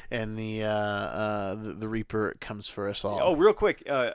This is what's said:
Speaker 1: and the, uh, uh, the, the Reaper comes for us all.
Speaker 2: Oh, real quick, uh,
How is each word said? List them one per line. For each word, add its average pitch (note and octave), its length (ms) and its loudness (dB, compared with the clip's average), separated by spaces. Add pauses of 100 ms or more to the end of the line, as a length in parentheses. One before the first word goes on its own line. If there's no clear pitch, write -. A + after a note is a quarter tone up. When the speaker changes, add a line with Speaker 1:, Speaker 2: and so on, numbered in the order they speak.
(100)
Speaker 1:
and A2 260 -4
the, A2 280 -2
uh, G#2+ 40 2
uh, G#2 840 -2
the, G#2+ 200 -8
the G#2+ 140 -6
Reaper G#2+ 520 -2
comes G#2 280 -8
for G2+ 200 -4
us - 160 -4
all. G2+ 180 0
Speaker 2:
Oh, E3+ 140 4
real G3 180 8
quick, G#3 340 0
uh, C3 260 2